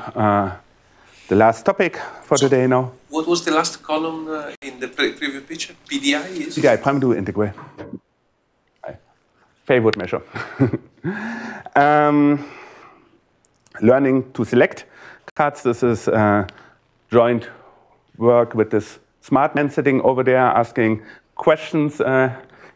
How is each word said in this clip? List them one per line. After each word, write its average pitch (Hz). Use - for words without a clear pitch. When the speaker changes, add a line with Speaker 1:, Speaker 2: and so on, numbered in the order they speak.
Speaker 1:
uh, 101
the 95
last 113
topic 196
for -
Speaker 2:
So 135
Speaker 1:
today 131
now. 127
Speaker 2:
what 160
was 170
the 160
last 160
column, 160
uh, 151
in 135
the 127
pre-, 127
preview 139
picture? 160
P 143
D 139
I 147
is? 180
Speaker 1:
P 151
D 139
I, 113
prime 139
derivative 127
integral. 101
Favorite 113
measure. -
<laughs> 135
Um, 147
learning 131
to 117
select -
cuts. 147
This 120
is, 117
uh, 104
joint 117
work 120
with 110
this -
smart 139
man 143
sitting 135
over 127
there 127
asking 113
questions, 156
uh, 131